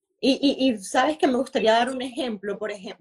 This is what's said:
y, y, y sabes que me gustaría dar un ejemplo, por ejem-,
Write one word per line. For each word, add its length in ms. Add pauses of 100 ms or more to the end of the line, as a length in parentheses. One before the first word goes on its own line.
(200)
y, 220
y, 300
y 80
sabes 380
que 100
me 100
gustaría 360
dar 160
un 120
ejemplo, 560
por 140
ejem-, 300